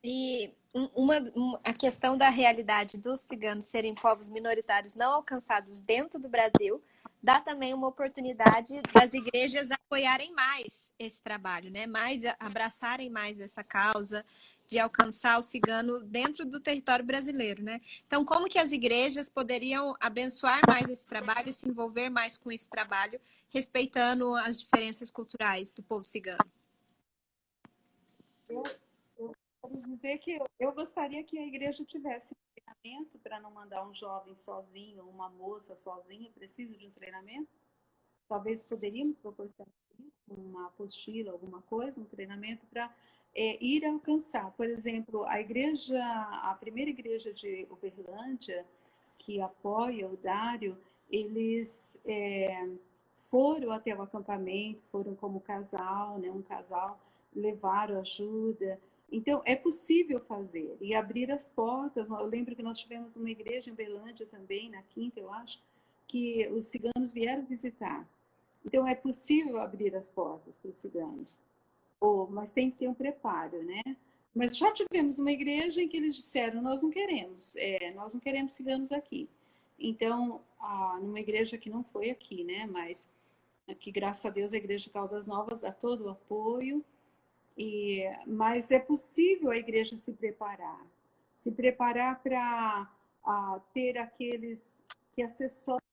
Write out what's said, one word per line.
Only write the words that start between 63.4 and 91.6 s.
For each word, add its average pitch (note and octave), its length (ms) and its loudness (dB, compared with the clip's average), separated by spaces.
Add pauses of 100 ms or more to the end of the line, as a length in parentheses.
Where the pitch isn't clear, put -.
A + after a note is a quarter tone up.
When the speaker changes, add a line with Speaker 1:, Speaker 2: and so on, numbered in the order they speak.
Speaker 2:
em - 20 -14
Uberlândia A3 540 -10
também, G#3 440 -10
na G3 120 -16
quinta, A3+ 380 -8
eu F#3+ 120 -12
acho, A#3 280 -12 (480)
que A#3 400 0
os A3 180 -2
ciganos A#3+ 460 -2
vieram A#3+ 320 0
visitar. A#3 640 -6 (560)
Então, C4 220 4
é B3+ 80 4
possível C4+ 640 2
abrir G3+ 360 -2
as F#3+ 120 -6
portas D#3+ 500 -6
para F#3+ 120 -14
os F#3 60 -12
ciganos. - 520 -6 (720)
Ou, G3+ 280 4
mas G3+ 240 -6
tem B3+ 180 4
que - 80 -12
ter B3+ 100 -2
um B3+ 60 -2
preparo, F#3 680 -4
né? F#3 200 -6 (520)
Mas A#3+ 220 2
já G#4+ 160 6
tivemos D4+ 460 2
uma C#4 140 2
igreja D4 500 0
em E4 60 0
que D#4+ 80 -4
eles D4+ 200 0
disseram, A#3 460 -2
"Nós C4+ 200 0
não D#4+ 80 2
queremos, D4+ 640 -4
é, F#3 360 -2
nós G#3 220 -12
não B3 60 -6
queremos C4+ 340 -2
ciganos C4 380 -2
aqui." D4 360 -6 (500)
Então, A3+ 640 -2 (200)
a, F#3+ 400 -2
numa G#3 200 -6
igreja A3 380 0
que A3 120 -10
não A#3 120 -4
foi G#3+ 280 -4
aqui, F#3+ 340 -8
né? G3 220 -6
Mas F3 420 -8 (720)
que, G3+ 120 -12
graças G3+ 340 -2
a G#3 40 -2
Deus, G3+ 220 -2
a A3+ 40 -2
Igreja G3+ 280 -4
de - 60 -18
Caldas G3+ 360 -4
Novas G#3+ 340 -4
dá F#3+ 120 -6
todo A#3+ 340 -2
o G3 40 -4
apoio. A#3+ 760 -2 (720)
E, G#3 480 -2 (220)
mas A3+ 440 2
é C4 80 10
possível D#4+ 720 4
a A3+ 60 2
igreja A3 400 0
se A#3 160 -8
preparar. G3+ 680 -6 (540)
Se - 180 -4
preparar B3 720 2